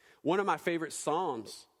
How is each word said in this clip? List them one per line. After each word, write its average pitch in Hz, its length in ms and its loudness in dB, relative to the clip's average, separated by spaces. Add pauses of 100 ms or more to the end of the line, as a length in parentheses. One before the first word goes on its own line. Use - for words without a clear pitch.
(220)
One 180 180 4
of 196 60 2
my 170 100 4
favorite 160 360 -2
Psalms, 151 760 -2 (140)